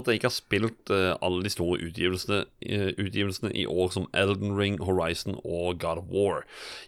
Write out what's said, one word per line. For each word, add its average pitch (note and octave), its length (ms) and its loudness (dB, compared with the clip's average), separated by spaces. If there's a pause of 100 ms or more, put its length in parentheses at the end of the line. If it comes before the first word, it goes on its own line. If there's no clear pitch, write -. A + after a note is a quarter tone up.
at B2 100 2
jeg A2 80 4
ikke - 80 2
har A#2 80 0
spilt, - 560 -2
eh, F#2+ 220 4 (100)
alle F#2 240 2
de G2+ 80 -2
store F2 240 0
utgivelsene, F#2 640 0 (260)
eh, G2+ 320 0
utgivelsene G2+ 560 -2
i F2+ 160 0
år F#2 240 2
som F#2+ 240 -2
Elden G2 400 2
Ring, G2+ 240 2
Horizon F2+ 600 0
og F2 340 -2
God E2 240 -2
of F2+ 80 -14
War. F#2 320 2 (460)